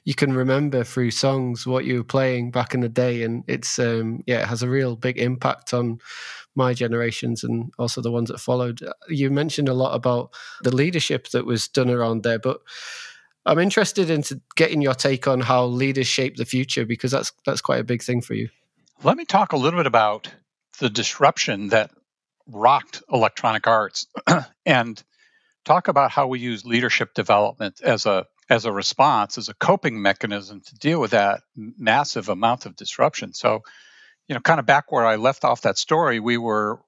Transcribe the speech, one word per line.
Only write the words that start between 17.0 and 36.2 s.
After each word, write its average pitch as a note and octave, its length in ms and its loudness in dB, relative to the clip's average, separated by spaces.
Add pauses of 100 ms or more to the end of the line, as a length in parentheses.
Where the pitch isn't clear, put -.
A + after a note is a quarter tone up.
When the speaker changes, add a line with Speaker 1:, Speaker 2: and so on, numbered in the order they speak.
Speaker 1:
that's, - 220 -2 (120)
that's - 180 -2
quite B2 180 0
a A#2 40 -4
big A#2+ 180 -4
thing A#2+ 180 -2
for A#2 140 -8
you. A2+ 160 -4 (520)
Speaker 2:
Let F#3+ 140 4
me E4+ 80 -10
talk G3 280 2
a D#3+ 40 0
little D#3+ 240 2
bit D3+ 60 2
about A2 440 2 (480)
the B2+ 120 0
disruption G#2 800 0
that G#2+ 200 2 (560)
rocked B2 640 0
Electronic A2 560 0
Arts A2 400 0 (300)
<clears throat> - 300 -8
and A#2 360 0 (640)
talk E3+ 240 4
about C#3 220 4
how C#3 160 0
we B2+ 140 -4
use A#2 260 -6
leadership A#2 480 0
development G#2 680 0
as A#2 220 0
a, F#2+ 220 2 (240)
as A#2 160 2
a A2 60 -2
response, G#2+ 680 2
as A2 100 -10
a G#2+ 60 -14
coping C#3 480 0
mechanism G2+ 580 -4
to - 140 -20
deal D#3 260 -2
with A2+ 120 0
that G2+ 280 2 (160)
m-, A2 220 -14
massive A2+ 500 0
amount A2+ 380 0
of F#2 80 -16
disruption. G#2+ 580 -2
So, A2 300 0 (640)
you C#3+ 80 -8
know, A#2 60 -6
kind E3 180 4
of A#2+ 80 -2
back C#3+ 240 4
where A#2+ 160 2
I A2 100 4
left B2+ 280 0
off A#2+ 180 2
that G2+ 160 2
story, D#3 400 2
we A#2 180 0